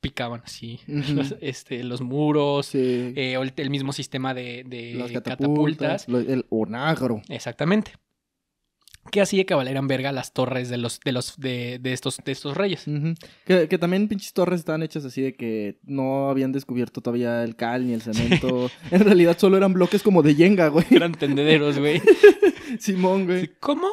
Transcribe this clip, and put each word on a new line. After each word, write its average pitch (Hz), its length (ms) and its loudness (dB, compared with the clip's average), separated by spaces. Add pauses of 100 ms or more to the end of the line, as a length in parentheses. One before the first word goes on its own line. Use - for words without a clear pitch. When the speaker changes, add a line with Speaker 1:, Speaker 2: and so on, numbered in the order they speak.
Speaker 1:
picaban 120 440 -8
así - 440 -16
Speaker 2:
Ujú. 147 260 -4
Speaker 1:
los, 139 260 -2
este, 127 440 -10
los 123 180 -8
muros, 143 640 0
Speaker 2:
Sí. 123 500 -2
Speaker 1:
eh, 131 220 -4
o 131 40 -2
el, 131 140 -6
el 139 140 -6
mismo 139 240 -4
sistema 131 400 -8
de, 123 320 -12
de 120 280 -14
Speaker 2:
Las 123 180 -8
Speaker 1:
catapultas. 147 920 -2
Speaker 2:
catapultas, - 40 -16
lo, 123 120 -2
el 127 300 -4
onagro. 120 760 -4
Speaker 1:
Exactamente. 156 640 -4 (1160)
Que 202 100 0
hacía 190 240 2
que - 100 -2
valieran 135 320 -2
verga 135 260 -2
las 127 200 -8
torres 127 380 -2
de 123 80 -6
los, 117 220 -6
de 143 120 -4
los, 123 260 -6
de, 123 400 -6
de 127 140 -4
estos, 127 320 -6
de 139 80 -6
estos 143 240 -8
reyes. 190 320 -4
Speaker 2:
Ujú. 151 260 -4 (320)
Que, 180 220 4
que 180 100 0
también 185 300 0
pinches 202 240 -8
torres 175 280 0
estaban 156 220 -4
hechas 156 220 -8
así 131 180 -8
de 131 140 -4
que 110 460 -6
no 135 480 -2
habían 131 220 0
descubierto 123 500 -6
todavía 120 420 -2
el 117 120 -8
cal 123 300 -4
ni 120 80 -2
el 113 80 -4
cemento. 123 680 0 (100)
Speaker 1:
<laughs> - 100 -12
Speaker 2:
En 185 140 6
realidad 175 340 6
solo 190 200 6
eran 190 160 4
bloques 180 280 2
como 185 200 6
de 147 120 6
yenga, 175 340 6
güey. 156 220 2
Speaker 1:
Eran 170 220 6
tendederos, 147 680 2
güey. 147 220 2 (400)
Speaker 2:
<laughs> 285 380 -2
Simón, 185 480 0
güey. 185 200 0
Speaker 1:
Sí, - 40 -12 (100)
¿cómo? 320 320 -2